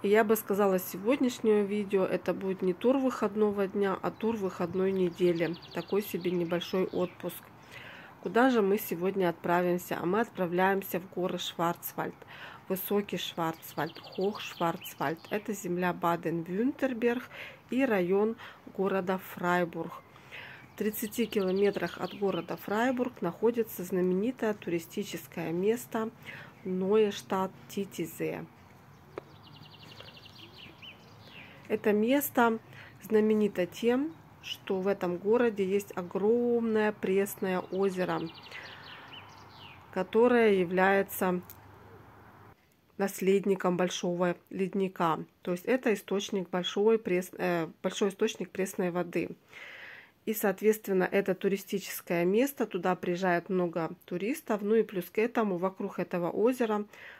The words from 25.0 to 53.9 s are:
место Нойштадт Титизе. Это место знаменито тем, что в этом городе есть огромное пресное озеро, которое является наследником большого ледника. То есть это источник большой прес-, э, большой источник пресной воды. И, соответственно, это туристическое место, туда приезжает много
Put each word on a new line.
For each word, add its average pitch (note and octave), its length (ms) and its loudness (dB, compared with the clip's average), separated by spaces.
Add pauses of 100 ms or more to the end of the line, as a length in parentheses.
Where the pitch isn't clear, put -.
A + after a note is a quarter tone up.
место A3 560 0 (560)
Нойштадт F#3+ 880 0 (160)
Титизе. E3 760 -6 (3250)
Это G#3+ 240 2
место A#3 680 4 (420)
знаменито G#3+ 640 4
тем, B3+ 480 0 (280)
что - 400 -4
в G3 80 0
этом F#3 260 0
городе G3+ 500 2
есть G3+ 300 0
огромное A3 960 2
пресное G3 680 0
озеро, F3+ 580 0 (1700)
которое A3 640 6
является F#3 840 2 (1600)
наследником F#3+ 800 2
большого F3+ 580 0 (140)
ледника. F#3 760 0 (180)
То F3+ 120 -4
есть F3 100 -6
это B3+ 300 2
источник G3 560 -4
большой G#3 500 2
прес-, F3+ 380 -2
э, E3+ 320 0 (120)
большой G3 280 0
источник G#3+ 420 -2
пресной F#3+ 400 -2
воды. F3 380 -2 (960)
И, A3 80 -2
соответственно, G3+ 680 2
это G3 320 2
туристическое F#3+ 880 -2
место, A#3 400 2
туда F#3 300 -2
приезжает F3 540 0
много F3 420 0 (140)